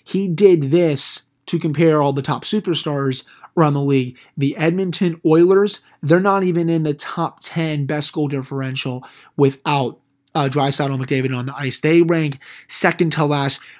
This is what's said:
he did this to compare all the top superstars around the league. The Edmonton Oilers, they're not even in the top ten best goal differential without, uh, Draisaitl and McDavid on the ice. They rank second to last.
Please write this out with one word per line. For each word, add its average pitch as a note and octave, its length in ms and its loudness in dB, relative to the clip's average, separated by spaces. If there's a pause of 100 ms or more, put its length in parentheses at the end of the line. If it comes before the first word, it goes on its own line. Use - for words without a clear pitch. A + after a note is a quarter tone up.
he F#3+ 240 -4
did E3+ 440 4
this D#3+ 560 0 (180)
to E3+ 140 -2
compare D#3 420 2
all C#3+ 100 2
the C#3 120 -4
top C3 200 -4
superstars C#3+ 800 -4 (320)
around D3+ 160 4
the C#3+ 80 0
league. C3+ 360 0 (200)
The C#3+ 200 -2
Edmonton F3 680 -2
Oilers, F#3 560 4 (200)
they're D#3 180 4
not G3 240 2
even E3+ 260 0
in E3 140 0
the D3+ 100 -2
top - 480 -8
ten D#3 440 -4
best D3+ 280 -4
goal D3+ 140 -2
differential C3+ 800 -6 (300)
without, C#3 640 0 (340)
uh, C#3+ 140 0
Draisaitl C#3 460 -2
and C3 120 -6
McDavid C3 300 -2
on B2 120 -6
the C#3 80 -10
ice. C#3 260 -6
They D#3+ 200 4
rank E3 380 -2 (280)
second E3+ 460 0
to D#3 120 0
last. C#3+ 340 -2 (200)